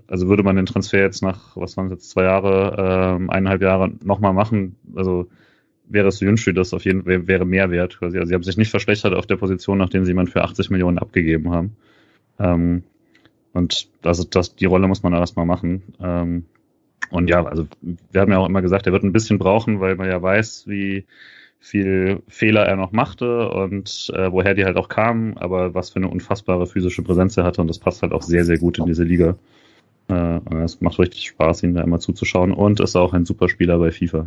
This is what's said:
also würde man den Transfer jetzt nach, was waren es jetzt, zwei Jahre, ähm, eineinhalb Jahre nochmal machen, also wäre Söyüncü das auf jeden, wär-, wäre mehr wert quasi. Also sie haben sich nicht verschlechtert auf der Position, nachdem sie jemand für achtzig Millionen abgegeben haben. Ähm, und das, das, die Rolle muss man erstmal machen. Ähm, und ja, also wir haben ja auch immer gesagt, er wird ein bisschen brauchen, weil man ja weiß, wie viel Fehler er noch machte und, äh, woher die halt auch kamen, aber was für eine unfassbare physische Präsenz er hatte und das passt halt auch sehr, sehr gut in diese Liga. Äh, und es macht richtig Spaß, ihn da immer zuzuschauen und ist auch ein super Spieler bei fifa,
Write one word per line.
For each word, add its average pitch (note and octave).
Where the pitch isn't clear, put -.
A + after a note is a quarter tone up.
also F#2
würde G2+
man F#2+
den F#2+
Transfer G2
jetzt G2
nach, F#2+
was F2
waren F#2+
es F#2
jetzt, -
zwei F#2
Jahre, F#2+
ähm, F#2
eineinhalb F#2+
Jahre F#2+
nochmal G2
machen, G2
also F2+
wäre G2
Söyüncü G2+
das F2+
auf F2+
jeden, F#2
wär-, F2+
wäre F#2
mehr F#2
wert F2
quasi. F2+
Also F2
sie F2+
haben F2
sich F2+
nicht A2
verschlechtert G2+
auf F#2
der G2
Position, G2
nachdem F#2+
sie F2+
jemand F2+
für E2+
achtzig -
Millionen F2+
abgegeben D#2+
haben. F2
Ähm, F2
und -
das, F2
das, -
die F#2+
Rolle F#2
muss F#2+
man F2
erstmal E2+
machen. F2+
Ähm, F2
und F2
ja, E2+
also D#2
wir F2
haben G2+
ja F#2+
auch F#2
immer F#2+
gesagt, F#2
er F2+
wird G2+
ein G2
bisschen G#2+
brauchen, G2+
weil F#2+
man F#2+
ja F#2
weiß, G2+
wie G2
viel F#2+
Fehler G#2+
er F#2+
noch F#2
machte A#2+
und, F#2+
äh, F#2+
woher F#2
die G2
halt F2+
auch F2+
kamen, A2+
aber F2+
was F2+
für -
eine F#2
unfassbare F2+
physische F2+
Präsenz F#2
er F2+
hatte F2
und E2+
das E2
passt -
halt E2
auch D#2+
sehr, F2
sehr E2+
gut E2+
in E2
diese E2+
Liga. E2+
Äh, G2
und E2+
es -
macht E2+
richtig -
Spaß, E2
ihn F2
da E2+
immer E2+
zuzuschauen F2+
und G#2
ist -
auch F2+
ein F2
super F#2
Spieler F2
bei E2
fifa, D#2+